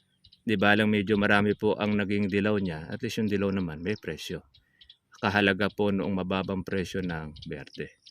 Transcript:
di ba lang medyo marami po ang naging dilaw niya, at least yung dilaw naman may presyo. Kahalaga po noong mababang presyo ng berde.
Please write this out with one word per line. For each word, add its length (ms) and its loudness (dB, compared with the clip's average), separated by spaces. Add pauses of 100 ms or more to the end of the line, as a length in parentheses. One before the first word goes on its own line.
(440)
di 120 2
ba 160 6
lang 160 4
medyo 320 2
marami 320 4
po 240 0
ang 160 0
naging 400 0
dilaw 240 2
niya, 320 -4
at 160 -8
least 160 -4
yung 80 0
dilaw 240 0
naman 320 -4
may 160 -4
presyo. 480 -10 (720)
Kahalaga 480 2
po 240 -2
noong 240 0
mababang 480 -2
presyo 400 -4
ng 400 -8
berde. 560 -12 (100)